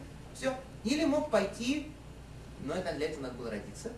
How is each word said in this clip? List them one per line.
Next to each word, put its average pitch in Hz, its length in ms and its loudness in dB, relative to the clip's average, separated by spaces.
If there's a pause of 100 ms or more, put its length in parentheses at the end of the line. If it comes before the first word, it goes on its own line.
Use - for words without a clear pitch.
(340)
все. 262 200 2 (300)
Или 302 220 6
мог 285 240 6
пойти, 233 600 2 (760)
но 147 80 0
это 175 200 0
для 147 140 2
этого 139 160 -6
надо 123 120 -4
было 117 160 -4
родиться 110 460 -6